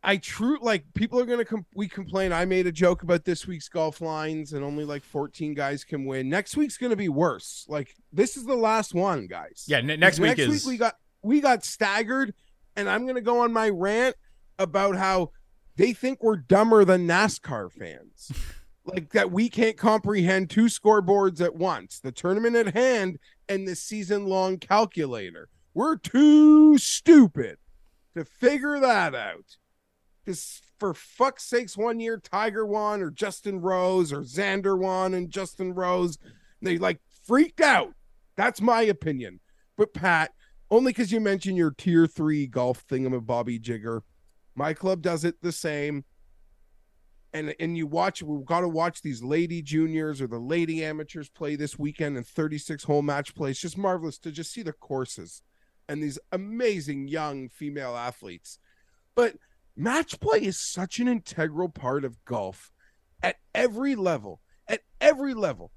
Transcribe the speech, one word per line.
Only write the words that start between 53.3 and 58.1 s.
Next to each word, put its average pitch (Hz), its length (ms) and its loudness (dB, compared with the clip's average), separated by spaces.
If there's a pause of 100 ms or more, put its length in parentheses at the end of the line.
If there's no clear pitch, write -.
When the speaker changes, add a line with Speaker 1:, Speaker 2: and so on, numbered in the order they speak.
Speaker 1:
play. 139 180 -6
It's 131 100 -8
just 175 160 -10
marvelous 185 420 -4
to 165 120 -12
just 156 200 -12
see 233 100 -14
the 165 120 -10
courses - 680 -10 (460)
and 151 160 -8
these 139 160 -8 (140)
amazing 185 760 -4
young 143 400 -8
female 143 480 -10
athletes. 120 640 -12 (560)